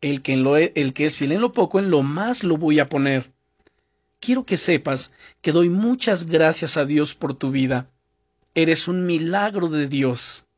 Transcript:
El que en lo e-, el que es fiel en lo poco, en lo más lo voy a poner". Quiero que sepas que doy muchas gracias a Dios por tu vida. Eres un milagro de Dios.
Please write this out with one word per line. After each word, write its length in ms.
El 200
que 100
en 120
lo 120
e-, 200
el 180
que 120
es 120
fiel 160
en 80
lo 100
poco, 260
en 120
lo 140
más 400
lo 140
voy 220
a 100
poner". 440
Quiero 240
que 100
sepas 560
que 100
doy 180
muchas 580
gracias 500
a 80
Dios 300
por 180
tu 180
vida. 380
Eres 340
un 180
milagro 640
de 200
Dios. 580